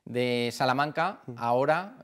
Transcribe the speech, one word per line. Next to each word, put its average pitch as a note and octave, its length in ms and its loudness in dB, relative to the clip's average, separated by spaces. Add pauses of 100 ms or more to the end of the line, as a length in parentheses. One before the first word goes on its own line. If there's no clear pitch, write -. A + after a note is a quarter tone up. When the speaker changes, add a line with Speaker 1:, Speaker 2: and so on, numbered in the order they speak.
Speaker 1:
de B2 480 0
Salamanca, C#3+ 720 0
Speaker 2:
Mm. B2+ 120 -12
Speaker 1:
ahora, C#3+ 680 2